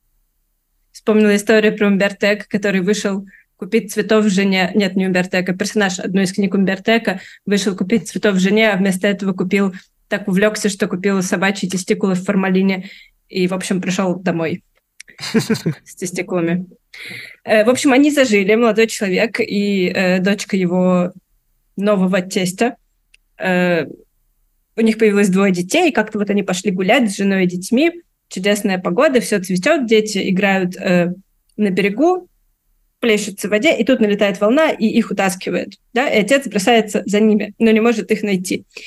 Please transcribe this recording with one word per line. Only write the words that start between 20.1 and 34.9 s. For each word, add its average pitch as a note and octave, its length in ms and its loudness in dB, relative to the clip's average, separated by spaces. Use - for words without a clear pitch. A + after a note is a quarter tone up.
дочка G3 380 -2
его F3+ 540 0
нового F#3+ 420 2
тестя. F#3+ 560 -2
Э, F3+ 480 0
у A3 40 -2
них A3 180 2
появилось G#3 320 4
двое G3 220 2
детей, F#3+ 360 0
и - 40 -2
как-то G#3+ 260 -2
вот G3+ 120 -4
они G3+ 140 0
пошли F#3+ 260 -4
гулять G3 400 2
с G3 60 -8
женой G3 280 0
и F3+ 40 2
детьми. A3+ 420 0
Чудесная G3+ 500 -2
погода, A3+ 420 2
всё G3+ 220 -2
цветёт, A#3 440 0
дети G#3+ 440 0
играют, F#3 460 0
э, F3+ 360 0
на G#3 140 0
берегу, D#4+ 580 0
плещутся G#3 480 -2
в - 20 -2
воде, A3+ 260 2
и A3+ 80 0
тут B3+ 160 2
налетает G3+ 400 0
волна, C4+ 300 2
и - 160 -2
их A3 240 0